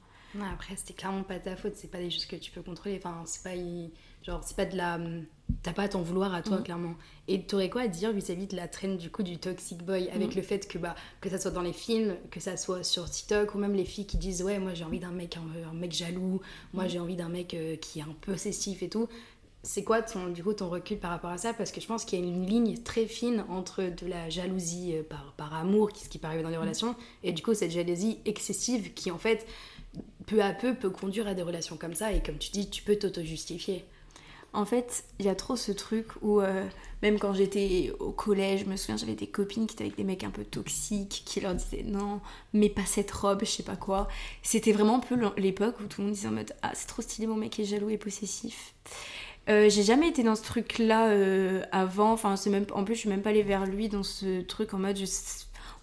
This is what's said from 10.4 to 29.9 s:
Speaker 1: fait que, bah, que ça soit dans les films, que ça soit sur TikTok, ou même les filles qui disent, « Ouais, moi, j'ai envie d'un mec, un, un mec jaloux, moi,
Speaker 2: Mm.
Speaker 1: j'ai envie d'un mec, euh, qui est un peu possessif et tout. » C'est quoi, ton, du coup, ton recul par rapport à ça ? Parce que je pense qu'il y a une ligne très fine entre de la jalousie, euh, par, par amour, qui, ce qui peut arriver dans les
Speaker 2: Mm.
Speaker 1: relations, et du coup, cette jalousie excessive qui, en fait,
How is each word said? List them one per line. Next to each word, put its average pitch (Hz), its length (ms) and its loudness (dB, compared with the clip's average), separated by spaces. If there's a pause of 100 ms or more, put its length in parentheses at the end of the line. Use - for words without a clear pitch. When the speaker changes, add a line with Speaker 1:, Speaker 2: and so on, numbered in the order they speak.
Speaker 1:
fait 202 240 -4
que, - 100 -8
bah, 170 160 -6 (260)
que 196 120 -4
ça 190 80 -2
soit 190 100 -2
dans 175 140 -2
les 175 100 -2
films, 220 420 0 (140)
que - 100 -10
ça 180 180 -6
soit 180 260 -4
sur 170 260 -2
TikTok, 208 460 0
ou - 20 -2
même 202 160 2
les 190 120 2
filles - 200 -6
qui 180 120 0
disent, « 180 260 -2
Ouais, 202 160 0
moi, 185 160 -2
j'ai 170 80 -6
envie 165 160 -4
d'un 180 100 -8
mec, 175 260 -8
un, 165 360 -8
un - 20 -10
mec 170 200 -4
jaloux, 185 480 -2 (340)
moi, 185 100 0
Speaker 2:
Mm. 185 40 0
Speaker 1:
j'ai 175 100 -2
envie 175 160 -4
d'un 170 140 -4
mec, 175 260 -6
euh, 160 220 -4
qui - 200 -10
est 151 60 -6
un 156 180 -10
peu 196 120 -4
possessif 190 500 -4
et 170 60 -2
tout. » 226 200 0 (540)
C'est - 200 -4
quoi, 220 200 4
ton, 185 240 -4
du 175 160 -6
coup, 208 100 2
ton 196 160 -4
recul 180 300 -4
par 185 100 -4
rapport 170 220 -4
à 175 80 -6
ça ? 233 140 -2
Parce 208 180 -4
que 165 100 -8
je - 60 -12
pense 220 180 -4
qu'il 185 140 -2
y - 20 0
a 180 40 0
une 180 200 0
ligne 220 380 4
très 226 240 0
fine 226 420 0
entre 180 320 -4
de 175 260 -4
la 170 220 -4
jalousie, 180 640 -2
euh, 156 60 -2
par, 147 360 -10
par 151 180 -6
amour, 202 360 4
qui, - 120 -14
ce - 60 -12
qui 160 100 -10
peut 170 80 -6
arriver 160 160 -2
dans 165 60 -4
les 165 80 -2
Speaker 2:
Mm. 160 40 -2
Speaker 1:
relations, 214 340 -2 (280)
et 180 80 -2
du 165 100 -2
coup, 226 140 4
cette 175 160 0
jalousie 175 540 0
excessive 208 680 -2
qui, - 160 -6
en 170 80 -4
fait, 220 300 2 (800)